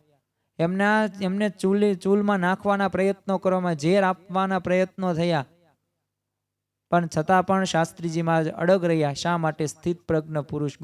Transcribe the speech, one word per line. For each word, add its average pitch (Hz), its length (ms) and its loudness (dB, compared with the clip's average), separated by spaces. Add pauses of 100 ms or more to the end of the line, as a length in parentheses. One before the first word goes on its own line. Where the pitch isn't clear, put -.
(580)
એમના, 202 500 2 (140)
એમને 202 260 0
ચૂલે-, 202 460 2
ચૂલમાં 202 440 2
નાખવાના 190 500 0
પ્રયત્નો 190 500 -2
કરવામાં, 185 360 0
ઝેર 165 280 2
આપવાના 190 560 -2
પ્રયત્નો 185 560 0
થયા, 160 320 0 (1400)
પણ 175 180 2 (100)
છતાં 180 280 2
પણ 190 180 0
શાસ્ત્રીજી 165 580 -2
મહારાજ 165 260 0
અડગ 175 360 2
રહ્યા. 156 280 2
શા 170 240 -2
માટે? 156 300 -2
સ્થિત 175 360 -6
પ્રજ્ઞ 156 360 -4
પુરુષ 147 320 -4 (140)